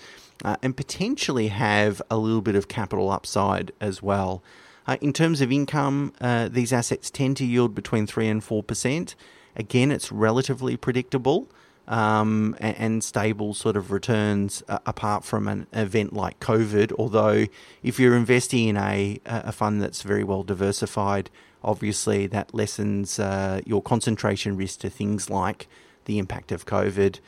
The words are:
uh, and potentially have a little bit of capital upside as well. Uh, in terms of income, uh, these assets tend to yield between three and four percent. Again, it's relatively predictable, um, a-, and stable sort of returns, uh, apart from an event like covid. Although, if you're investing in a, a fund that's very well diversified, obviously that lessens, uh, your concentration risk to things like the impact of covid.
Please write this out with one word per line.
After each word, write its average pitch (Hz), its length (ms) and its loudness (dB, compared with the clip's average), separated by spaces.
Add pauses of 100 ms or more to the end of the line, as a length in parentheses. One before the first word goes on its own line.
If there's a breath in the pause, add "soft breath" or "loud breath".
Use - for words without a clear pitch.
(420 loud breath)
uh, 202 200 -2
and 131 140 -2
potentially 147 720 -2
have 104 520 2 (100)
a 113 60 0
little 110 240 2
bit 101 140 0
of 98 140 2
capital 98 420 -2
upside 95 680 0
as 98 220 -6
well. 95 400 0 (440 loud breath)
Uh, 131 140 0
in 143 120 0
terms 160 280 2
of 127 120 2
income, 139 680 0
uh, 120 280 2
these 120 240 0
assets - 380 0
tend 135 260 0
to 135 80 -2
yield 120 300 2
between 107 320 -2
three 110 220 -2
and 110 140 0
four 107 200 -2
percent. 131 520 -2 (400 loud breath)
Again, 123 360 2
it's - 200 -4
relatively 123 680 0
predictable, 127 720 0 (400 soft breath)
um, 107 720 2
a-, 107 200 -2
and 110 220 0
stable 104 520 -2
sort 107 220 0
of 95 140 -4
returns, 101 760 0
uh, 104 180 -4
apart 104 380 -2
from 104 240 -2
an 101 240 -6
event 104 400 0
like 98 260 -4
covid. 110 600 2
Although, 107 480 4 (360 loud breath)
if - 160 -2
you're 123 180 8
investing 120 520 4
in 104 80 2
a, 101 500 0
a 113 260 -6
fund 104 300 0
that's - 200 -4
very 101 220 0
well 98 200 -2
diversified, 98 840 -2 (320 soft breath)
obviously 104 640 0
that 101 260 -4
lessens, 101 680 -2
uh, 98 440 -2
your 104 160 0
concentration 107 760 -2
risk 95 240 -6
to 98 100 -6
things 104 400 -4
like 98 380 -4 (380 soft breath)
the 104 120 -2
impact 98 320 -6
of 90 160 -6
covid. 98 600 2